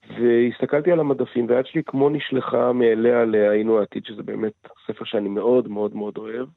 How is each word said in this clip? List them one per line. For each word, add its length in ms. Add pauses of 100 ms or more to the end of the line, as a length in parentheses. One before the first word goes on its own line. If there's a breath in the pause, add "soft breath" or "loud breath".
(100)
והסתכלתי 800
על 80
המדפים, 480
והיד 180
שלי 200
כמו 240
נשלחה 640
מאליה 520
להיינו 540
העתיד, 280
שזה 160
באמת 300 (340)
ספר 180
שאני 240
מאוד 400
מאוד 280
מאוד 200
אוהב. 300 (100)